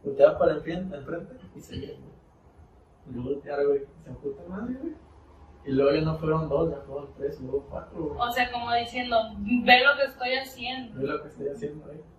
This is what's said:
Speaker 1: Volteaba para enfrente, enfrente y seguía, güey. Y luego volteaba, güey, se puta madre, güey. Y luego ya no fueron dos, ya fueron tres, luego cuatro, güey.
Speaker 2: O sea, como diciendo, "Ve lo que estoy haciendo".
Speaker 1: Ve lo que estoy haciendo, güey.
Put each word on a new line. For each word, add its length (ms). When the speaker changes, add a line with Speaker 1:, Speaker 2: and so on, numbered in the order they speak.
Speaker 1:
Volteaba 340
para 140
enfrente, 440
enfrente 380
y 40
seguía, 280
güey. 240
Y 60
luego 160
volteaba, 340
güey, 160
se 80
puta 360
madre, 320
güey. 140
Y 80
luego 200
ya 100
no 160
fueron 300
dos, 220
ya 60
fueron 300
tres, 240
luego 300
cuatro, 340
güey. 160
Speaker 2:
O 120
sea, 180
como 220
diciendo, 440
"Ve 460
lo 120
que 80
estoy 300
haciendo". 680
Speaker 1:
Ve 60
lo 160
que 60
estoy 200
haciendo, 380
güey. 140